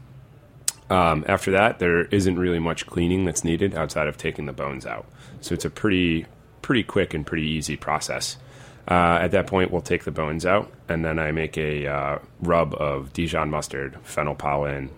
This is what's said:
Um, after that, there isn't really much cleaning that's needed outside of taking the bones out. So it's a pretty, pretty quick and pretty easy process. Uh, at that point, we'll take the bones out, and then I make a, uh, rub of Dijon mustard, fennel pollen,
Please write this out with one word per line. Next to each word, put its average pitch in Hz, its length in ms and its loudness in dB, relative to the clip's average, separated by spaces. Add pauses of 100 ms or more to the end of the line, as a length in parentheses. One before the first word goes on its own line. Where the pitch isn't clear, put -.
(880)
Um, 82 380 4
after 98 240 2
that, 101 280 4
there 85 260 4
isn't 95 340 2
really 90 200 2
much 82 280 -2
cleaning 90 380 2
that's 82 180 -2
needed 85 320 2
outside 78 320 -2
of 76 100 -4
taking 78 300 -6
the 67 60 -8
bones 69 320 -8
out. 55 200 -10 (340)
So - 140 -6
it's 85 100 -4
a 82 60 -2
pretty, 87 560 2 (360)
pretty 120 220 2
quick - 300 -2
and 76 120 -4
pretty 78 220 -4
easy 76 300 -4
process. - 600 -4 (500)
Uh, 87 340 6
at 87 100 0
that 92 160 2
point, 92 240 2
we'll 87 100 -2
take 85 220 -2
the 80 80 -6
bones 78 340 -4
out, 90 240 2 (200)
and 82 160 0
then 80 140 0
I 78 120 0
make 80 260 -4
a, 76 300 -2
uh, 71 320 -2 (220)
rub 82 320 2
of 69 400 -4
Dijon 80 360 -2
mustard, 71 540 -6
fennel 73 320 -2
pollen, 71 640 -2